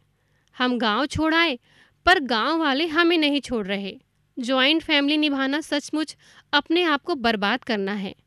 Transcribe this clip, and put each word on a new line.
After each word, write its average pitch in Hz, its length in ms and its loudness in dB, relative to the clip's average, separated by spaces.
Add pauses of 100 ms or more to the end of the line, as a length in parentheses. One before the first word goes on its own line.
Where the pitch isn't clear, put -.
(580)
हम 247 200 0
गांव 226 280 0
छोड़ 311 300 0
आए, 330 240 0 (460)
पर 359 140 6
गांव 254 400 0
वाले 294 260 0
हमें 339 320 2
नहीं 294 240 0
छोड़ 220 260 -6
रहे। 196 320 -6 (400)
Joint 262 440 2
family 294 340 0
निभाना 277 440 0
सचमुच 302 560 -6 (360)
अपने 320 300 2
आप 302 180 0
को 349 140 -4
बर्बाद 220 480 -2
करना 202 300 -4
है। 202 220 -8 (120)